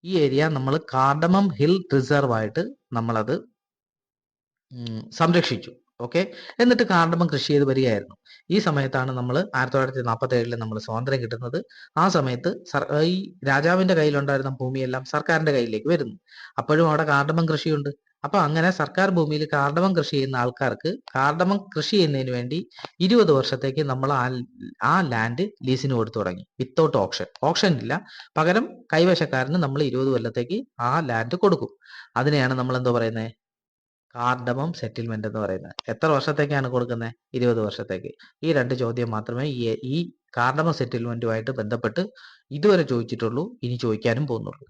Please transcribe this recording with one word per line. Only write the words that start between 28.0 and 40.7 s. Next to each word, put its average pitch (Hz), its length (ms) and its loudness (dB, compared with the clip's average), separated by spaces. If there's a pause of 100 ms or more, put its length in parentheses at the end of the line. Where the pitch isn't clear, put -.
പകരം 185 460 0 (100)
കൈവശക്കാരന് 156 640 2
നമ്മൾ 147 280 0
ഇരുപത് 131 240 0
കൊല്ലത്തേക്ക് 127 600 -2 (140)
ആ 127 200 0
ലാൻഡ് 120 360 -2
കൊടുക്കും. 180 400 0 (400)
അതിനെയാണ് 131 380 2
നമ്മൾ 127 220 0
എന്തോ 127 160 2
പറയുന്നത്, 113 400 -2 (840)
കാർഡമം 123 580 -2
സെറ്റിൽമെന്റ് 110 560 -8
എന്ന് 110 120 -6
പറയുന്നത്. 95 340 -6 (140)
എത്ര 117 180 -4
വർഷത്തേക്കാണ് 143 600 0
കൊടുക്കുന്നത്? 120 460 -4 (200)
ഇരുപത് 120 260 2
വർഷത്തേക്ക്. 98 540 -6 (280)
ഈ 160 100 0
രണ്ട് 147 220 2
ചോദ്യം 120 360 -2
മാത്രമേ 117 340 -4
ഈ, 120 400 -4
ഈ 160 280 -4 (240)
കാർഡമം 143 380 2